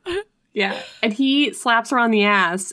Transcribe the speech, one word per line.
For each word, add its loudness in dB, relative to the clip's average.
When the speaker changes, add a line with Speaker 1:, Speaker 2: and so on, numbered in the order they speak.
Speaker 1:
<laughs> -4
Speaker 2:
Yeah. -2
And 0
he 0
slaps 0
her 0
on 2
the 4
ass, 0